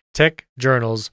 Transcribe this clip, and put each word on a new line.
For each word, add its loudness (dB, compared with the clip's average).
tech 0
journals -2